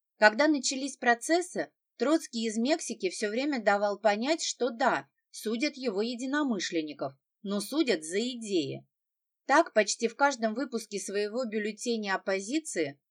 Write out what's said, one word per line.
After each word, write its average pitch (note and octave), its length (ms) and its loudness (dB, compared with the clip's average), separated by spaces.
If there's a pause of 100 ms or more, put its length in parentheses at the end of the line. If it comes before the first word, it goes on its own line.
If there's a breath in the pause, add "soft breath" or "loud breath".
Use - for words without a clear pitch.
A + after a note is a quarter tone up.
(180)
Когда G#3+ 320 6
начались C#4 480 -2
процессы, A#3+ 760 0 (260)
Троцкий A#3+ 480 0
из A3 120 -2
Мексики A#3+ 520 0
всё G#3 200 -4
время C4 340 -2
давал G3+ 340 2
понять, A3+ 460 0
что - 280 -2
да, A3+ 360 0 (240)
судят A#3+ 460 -4
его A3+ 240 -2
единомышленников, A3 1120 -2 (300)
но G3+ 180 -2
судят A#3+ 420 0
за E3+ 160 -4
идеи. G3+ 640 -2 (600)
Так, D#4 260 4
почти A3 380 0
в - 80 -10
каждом A#3 360 2
выпуске A3+ 460 -6
своего G#3 460 -4
бюллетеня G#3+ 720 -2
оппозиции F#3+ 840 -4 (120)